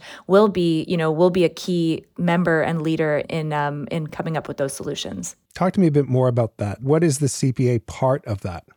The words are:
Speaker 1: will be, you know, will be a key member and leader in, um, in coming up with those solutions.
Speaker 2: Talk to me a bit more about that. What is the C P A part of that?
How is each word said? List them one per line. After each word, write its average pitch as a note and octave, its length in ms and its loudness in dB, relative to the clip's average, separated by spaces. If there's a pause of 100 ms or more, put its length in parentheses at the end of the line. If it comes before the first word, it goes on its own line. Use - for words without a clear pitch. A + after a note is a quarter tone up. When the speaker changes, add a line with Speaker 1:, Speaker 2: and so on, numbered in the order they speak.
(260)
Speaker 1:
will G3+ 220 6
be, E3+ 400 0
you F3+ 80 0
know, D#3+ 140 0
will E3+ 200 4
be F3 140 2
a D#3+ 40 4
key E3 560 -2 (120)
member E3+ 460 2
and E3 180 -2
leader D#3 480 0
in, D#3 240 -4
um, D3 380 -4
in D#3 160 -4
coming D#3 300 -6
up - 120 -6
with C#3 80 -10
those C3+ 160 -2
solutions. - 640 -10 (180)
Speaker 2:
Talk F#3 200 0
to G#3 60 2
me F3 80 6
a - 20 2
bit C#3 180 2
more B2+ 200 4
about A#2+ 300 0
that. G#2 240 -6
What D3+ 200 2
is D3 160 2
the D3 100 0
C C3+ 240 0
P B2 160 0
A A#2+ 120 0
part - 460 -2
of G#2 160 -6
that? F2 220 -10 (120)